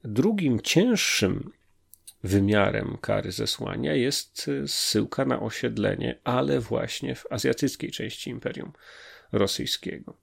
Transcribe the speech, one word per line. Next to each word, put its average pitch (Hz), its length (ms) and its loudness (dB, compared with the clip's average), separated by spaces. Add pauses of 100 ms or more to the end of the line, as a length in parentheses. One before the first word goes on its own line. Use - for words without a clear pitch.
Drugim 139 560 2
cięższym - 880 2 (720)
wymiarem 101 760 2
kary 104 320 -2
zesłania 113 640 -2
jest, - 540 -2
e, 139 200 -2
zsyłka - 560 0
na 127 160 0
osiedlenie, 113 840 -2
ale 131 360 2
właśnie 120 540 -4
w - 160 -14
azjatyckiej 131 600 -2
części - 400 -8
Imperium - 420 -8 (600)
Rosyjskiego. - 920 -2